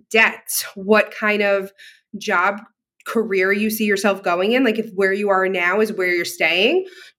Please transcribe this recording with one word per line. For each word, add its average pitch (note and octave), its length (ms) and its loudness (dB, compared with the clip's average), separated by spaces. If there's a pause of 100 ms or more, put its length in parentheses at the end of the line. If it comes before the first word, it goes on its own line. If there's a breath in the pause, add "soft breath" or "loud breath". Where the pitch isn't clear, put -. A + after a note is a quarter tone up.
debts, - 540 0 (120)
what G3+ 380 2
kind G#3 300 -2
of G3 280 0 (460 loud breath)
job G3+ 440 -2 (440)
career F#3+ 480 0
you G#3+ 160 0
see A3 160 -2
yourself G3 380 0
going F#3 300 0
in. C4 100 2
Like, A3+ 160 0
if A3 160 -8
where F#3+ 180 2
you G3+ 160 -2
are F#3+ 180 2
now F#3 320 0
is G#3+ 140 0
where F3+ 200 -2
you're E3+ 120 0
staying, G3 600 0 (340 loud breath)